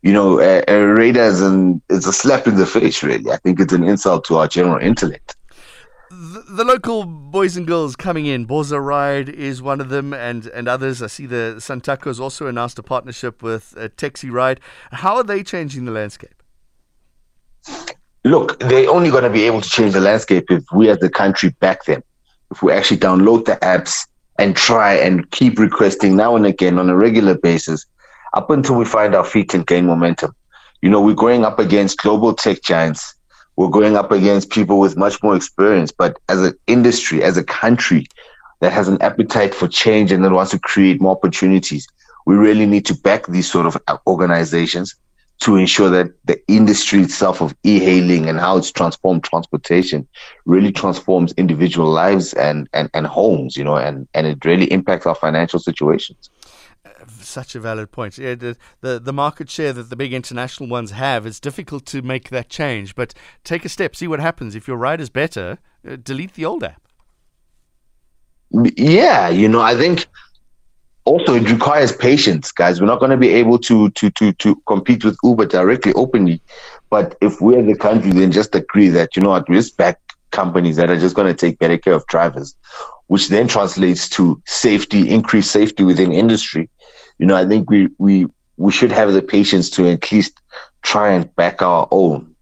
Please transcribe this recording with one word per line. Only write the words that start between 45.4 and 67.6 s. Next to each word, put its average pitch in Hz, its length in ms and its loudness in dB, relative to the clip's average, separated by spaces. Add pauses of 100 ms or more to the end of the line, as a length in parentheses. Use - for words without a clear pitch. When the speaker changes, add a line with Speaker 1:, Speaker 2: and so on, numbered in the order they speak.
Speaker 1:
ensure 92 340 2
that 90 180 2 (180)
the - 220 -2
industry 104 520 2
itself 92 420 0
of 76 220 -4
e-hailing 90 640 2
and 80 120 -4
how 90 180 0
it's 87 140 -4
transformed 87 520 -2
transportation 85 840 -4 (380)
really 98 260 2
transforms 90 600 -2
individual 85 560 0
lives 87 440 0
and, 73 400 -2
and, 76 200 -4
and 78 120 -4
homes, 82 500 -2
you 69 80 -8
know, 73 140 -2
and, 67 380 -6
and 78 100 -2
it 73 180 -6
really 87 280 2
impacts 90 340 -2
our 85 80 -2
financial 80 460 -2
situations. - 720 -6 (520)
Speaker 2:
Uh, - 60 -20 (300)
such - 340 -16
a 127 60 -14
valid 110 320 -10
point. 107 260 -12
Yeah, 131 160 -8
the, 120 240 -12 (240)
the, 127 160 -6
the 123 160 -10
market 143 340 -6
share 147 260 -6
that 120 180 -14
the 127 40 -14
big 127 160 -8
international 127 580 -12
ones 117 200 -8
have, 117 380 -6
it's 110 120 -16
difficult 143 480 -12
to 139 140 -10
make 127 280 -10
that 123 200 -10
change, 113 460 -8
but 123 180 -8 (300)
take 165 200 -8
a - 60 -10
step, - 260 -8
see 185 120 -10
what 156 120 -6
happens. 139 360 -8
If 110 120 -16
your 127 100 -8
ride 139 220 -4
is 135 120 -14
better, 101 480 -8 (280)
uh, 135 100 -16
delete 135 360 -12
the 156 120 -10
old 330 180 -8
app. 78 180 -14 (1700)